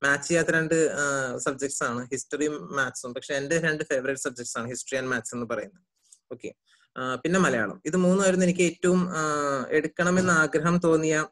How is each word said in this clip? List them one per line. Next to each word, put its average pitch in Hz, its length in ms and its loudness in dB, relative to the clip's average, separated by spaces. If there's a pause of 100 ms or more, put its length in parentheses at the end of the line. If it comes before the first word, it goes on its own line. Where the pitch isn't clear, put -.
മാച്ച് 143 240 2
ചെയ്യാത്ത 165 200 2
രണ്ട്, 160 260 2
ആ, 139 640 0
subjects 135 440 -4
ആണ് 123 280 -4
ഹിസ്റ്ററിയും 147 640 -6
മാത്സും. 127 380 -4
പക്ഷെ 135 200 -8
എന്റെ 143 240 0
രണ്ട് 156 260 -2
favorite 131 360 -2
subjects 123 380 -8
ആണ് 113 100 -6
history 120 300 -6
and 131 80 -4
maths 123 280 -4
എന്ന് 120 120 -6
പറയുന്നത്. 107 360 -8 (500)
ഓക്കെ, 117 220 -12 (420)
ആ, 127 180 -6
പിന്നെ 170 260 0
മലയാളം. 123 460 0
ഇത് 160 100 -2
മൂന്നുമായിരുന്നു 185 500 4
എനിക്ക് 175 140 2
ഏറ്റവും, 180 500 2
ആ, 156 120 -4 (460)
എടുക്കണമെന്ന് 180 640 2
ആഗ്രഹം 160 460 4
തോന്നിയ 160 540 2